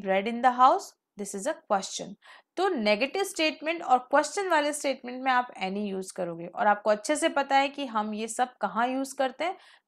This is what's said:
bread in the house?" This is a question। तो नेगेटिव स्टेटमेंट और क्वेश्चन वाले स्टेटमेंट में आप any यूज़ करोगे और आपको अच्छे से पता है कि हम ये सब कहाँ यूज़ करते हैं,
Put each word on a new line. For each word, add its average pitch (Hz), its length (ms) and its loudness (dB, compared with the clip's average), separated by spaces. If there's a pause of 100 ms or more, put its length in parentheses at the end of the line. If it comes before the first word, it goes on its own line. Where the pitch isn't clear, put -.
bread 196 280 0
in 233 140 -6
the 247 120 2
house?" 285 360 6 (240)
This 202 160 -8
is 196 120 -4
a - 60 -2 (180)
question। 190 420 -4 (440)
तो 370 120 2
नेगेटिव 254 540 0
स्टेटमेंट 320 600 -2
और 254 140 4 (140)
क्वेश्चन 302 380 2
वाले 294 240 2
स्टेटमेंट 262 500 -6
में 269 80 2
आप 247 200 2 (120)
any 196 240 -4
यूज़ 190 260 -6
करोगे 170 340 -6
और - 200 0
आपको 208 220 2
अच्छे 214 260 2
से 311 140 0
पता 277 260 0
है 277 140 4
कि 285 160 -8
हम 220 280 -4
ये 214 140 -6
सब 247 340 -4
कहाँ 208 260 0
यूज़ 269 300 -4
करते 269 280 -2
हैं, 381 120 -4 (300)